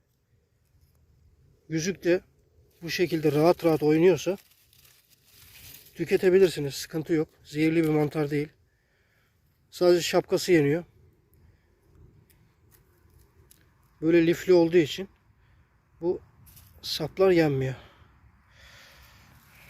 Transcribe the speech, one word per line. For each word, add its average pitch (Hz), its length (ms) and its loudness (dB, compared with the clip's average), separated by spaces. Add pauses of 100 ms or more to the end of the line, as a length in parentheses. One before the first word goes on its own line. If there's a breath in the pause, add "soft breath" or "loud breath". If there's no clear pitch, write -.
(1700)
yüzük 160 360 -6
de 180 160 0 (640)
bu 165 80 -12
şekilde 156 420 -2
rahat 160 320 2
rahat 156 180 0
oynuyorsa 165 540 2 (1600)
tüketebilirsiniz. 175 800 0
Sıkıntı 160 380 -10
yok. 151 160 -2 (160)
Zehirli 160 380 -2
bir 156 60 -2
mantar 151 420 -2
değil. 151 180 -4 (1200)
Sadece 175 320 2
şapkası 180 500 -2
yeniyor. 156 320 2 (3250)
Böyle 165 240 2
lifli 175 260 0
olduğu 170 240 4
için 180 320 -2 (920)
bu 170 200 -6 (640)
saplar 190 480 -2
yenmiyor. 139 440 0 (2000 soft breath)